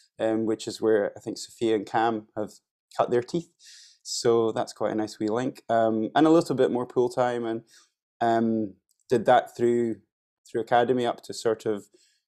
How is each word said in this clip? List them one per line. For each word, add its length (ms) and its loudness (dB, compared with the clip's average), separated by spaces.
um, 260 -2
which 220 -4
is 140 -10
where 360 2
I 20 -20
think 180 -10
Sophia 380 -2
and 100 -2
Cam 420 -2
have 140 -6
cut 160 0
their 120 2
teeth. 260 -6
So 480 0
that's 220 -4
quite 180 -4
a 40 -4
nice 240 -6
wee 80 -2
link. 420 -4
Um, 460 2
and 100 4
a 60 6
little 240 4
bit 160 2
more 140 -2
pool 240 0
time, 360 -2
and, 160 -6
um, 540 0
did 160 2
that 300 4
through, 420 0
through 120 -6
academy 440 2
up 180 -4
to 100 -14
sort 320 -2
of 200 -4